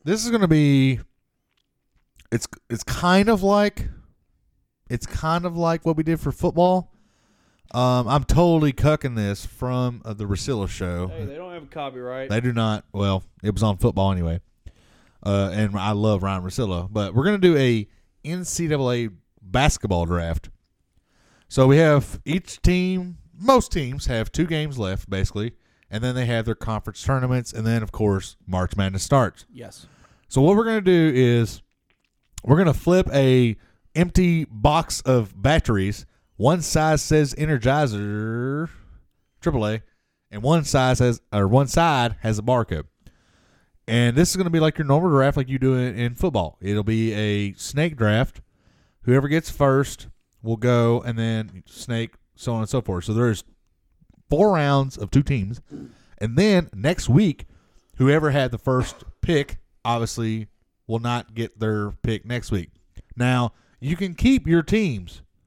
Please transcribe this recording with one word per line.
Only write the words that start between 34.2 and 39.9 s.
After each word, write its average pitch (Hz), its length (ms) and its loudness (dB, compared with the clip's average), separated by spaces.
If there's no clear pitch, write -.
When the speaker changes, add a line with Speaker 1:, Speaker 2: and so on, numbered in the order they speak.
Speaker 1:
box 147 560 -2
of 120 380 0
batteries. 104 680 -2
One 156 240 2
side 156 400 0
says 147 360 2
Energizer 127 1300 -2
triple 127 260 0
A, 107 140 -4